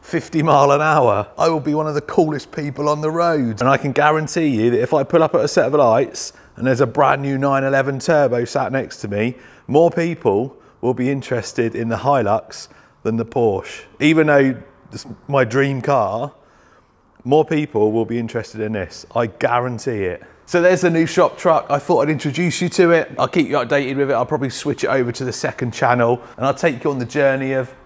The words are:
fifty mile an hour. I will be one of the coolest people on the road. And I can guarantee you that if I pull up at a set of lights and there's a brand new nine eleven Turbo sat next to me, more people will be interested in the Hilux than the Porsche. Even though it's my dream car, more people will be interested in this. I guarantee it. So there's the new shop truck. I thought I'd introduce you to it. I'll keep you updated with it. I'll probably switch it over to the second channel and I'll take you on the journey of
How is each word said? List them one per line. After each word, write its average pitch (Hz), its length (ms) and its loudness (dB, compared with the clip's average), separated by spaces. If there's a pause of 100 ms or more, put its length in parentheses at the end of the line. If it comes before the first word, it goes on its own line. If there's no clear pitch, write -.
fifty 165 400 -4
mile 143 300 4
an 147 100 4
hour. 123 440 2 (120)
I 160 100 2
will 160 120 0
be 147 140 -4
one 156 120 -2
of 151 80 -6
the 147 80 -4
coolest 151 500 0
people 147 380 -6
on 151 100 -2
the 156 100 -2
road. 156 500 -2
And 123 80 2
I 135 100 4
can 139 140 -4
guarantee 156 560 0
you 120 240 2
that 117 100 2
if 127 100 -2
I 143 120 2
pull 165 180 2
up 156 120 0
at 165 60 2
a - 80 0
set - 180 2
of 131 60 -2
lights 131 640 2 (220)
and 120 100 -4
there's 131 160 2
a 135 40 4
brand 139 360 2
new 139 160 -2
nine 135 260 0
eleven 135 340 0
Turbo 131 460 2
sat 131 260 -4
next 127 280 -6
to 110 100 -10
me, 107 260 -2 (320)
more 160 240 4
people 139 640 -2 (280)
will 123 120 0
be 123 160 -2
interested 120 640 -4
in 117 140 -4
the 117 80 -2
Hilux 113 720 -2 (360)
than 113 120 -2
the 113 80 -2
Porsche. 113 600 -2 (160)
Even 156 260 4
though 139 280 4 (380)
it's - 140 -14 (220)
my 139 160 2
dream 135 360 0
car, 123 500 -2 (920)
more 151 220 4
people 143 440 0
will 113 140 0
be 117 140 -4
interested 110 420 -8
in 107 120 -4
this. 95 340 -8 (100)
I 120 120 0
guarantee 120 760 -2
it. 87 180 -6 (240)
So 175 160 0
there's 180 180 4
the 185 80 2
new 165 160 2
shop - 320 2
truck. 160 320 2
I 143 100 0
thought 147 220 0
I'd 143 80 0
introduce 156 540 -2
you 175 80 -2
to 180 220 4
it. 165 260 2
I'll 127 100 0
keep 165 200 0
you 139 80 -2
updated 135 420 -2
with 139 120 0
it. 135 40 2
I'll 120 100 0
probably 135 240 -4
switch - 340 -6
it - 40 -2
over 127 260 0
to 127 100 -10
the 127 100 -6
second 123 420 -6
channel 120 480 2 (160)
and 131 80 -2
I'll 139 80 0
take 156 280 -2
you 143 80 0
on 139 80 -6
the 123 60 -4
journey 135 480 0
of 131 180 -4 (160)